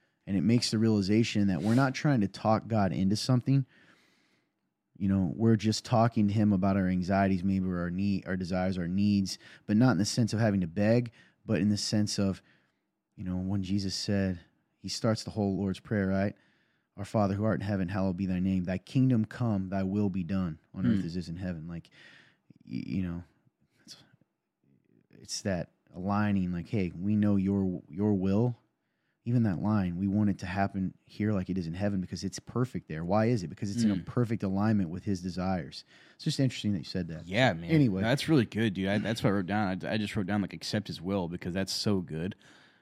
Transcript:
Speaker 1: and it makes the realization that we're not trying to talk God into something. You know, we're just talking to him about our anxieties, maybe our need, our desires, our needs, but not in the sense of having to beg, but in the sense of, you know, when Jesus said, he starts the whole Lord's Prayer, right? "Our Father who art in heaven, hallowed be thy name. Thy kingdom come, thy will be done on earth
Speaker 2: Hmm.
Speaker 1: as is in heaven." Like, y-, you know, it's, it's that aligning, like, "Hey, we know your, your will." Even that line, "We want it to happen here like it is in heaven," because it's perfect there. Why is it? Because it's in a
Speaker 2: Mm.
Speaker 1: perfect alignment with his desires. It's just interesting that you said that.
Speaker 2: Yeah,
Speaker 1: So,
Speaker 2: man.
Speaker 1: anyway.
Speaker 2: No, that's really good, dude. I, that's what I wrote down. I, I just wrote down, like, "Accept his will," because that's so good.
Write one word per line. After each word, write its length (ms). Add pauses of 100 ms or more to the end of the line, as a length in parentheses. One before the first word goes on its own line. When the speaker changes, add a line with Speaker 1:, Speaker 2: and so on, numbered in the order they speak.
(280)
Speaker 1:
and 80
it 60
makes 300
the 80
realization 680
that 140
we're 140
not 200
trying 260
to 60
talk 400
God 240
into 240
something. 500 (1300)
You 120
know, 260
we're 220
just 260
talking 460
to 40
him 200
about 240
our 100
anxieties, 560
maybe 240
our 220
need, 380
our 100
desires, 400
our 100
needs, 500 (280)
but 100
not 160
in 60
the 80
sense 260
of 80
having 220
to 60
beg, 440 (340)
but 140
in 100
the 80
sense 400
of, 240 (760)
you 80
know, 100
when 260
Jesus 320
said, 460 (420)
he 80
starts 340
the 80
whole 260
Lord's 240
Prayer, 260
right? 280 (640)
"Our 80
Father 280
who 100
art 160
in 80
heaven, 220
hallowed 260
be 100
thy 140
name. 240
Thy 140
kingdom 480
come, 440
thy 140
will 260
be 140
done 360 (140)
on 120
earth 160
Speaker 2:
Hmm. 60
Speaker 1:
as 100
is 100
in 80
heaven." 320
Like, 220 (760)
y-, 200
you 180
know, 200 (600)
it's, 120 (1200)
it's 200
that 300 (220)
aligning, 600
like, 160
"Hey, 280
we 200
know 180
your, 540
your 240
will." 420 (720)
Even 160
that 160
line, 380
"We 100
want 220
it 100
to 60
happen 480 (140)
here 260
like 160
it 80
is 80
in 80
heaven," 260
because 240
it's 140
perfect 500
there. 160
Why 220
is 180
it? 40
Because 280
it's 80
in 80
a 40
Speaker 2:
Mm. 100
Speaker 1:
perfect 380
alignment 480
with 120
his 160
desires. 640 (320)
It's 100
just 140
interesting 340
that 60
you 60
said 220
that. 200
Speaker 2:
Yeah, 260
Speaker 1:
So, 60
Speaker 2:
man. 120
Speaker 1:
anyway. 320
Speaker 2:
No, 40
that's 220
really 160
good, 300
dude. 120
I, 120
that's 240
what 80
I 20
wrote 140
down. 360
I, 100
I 40
just 180
wrote 120
down, 160
like, 100
"Accept 340
his 140
will," 260
because 280
that's 180
so 280
good. 340 (460)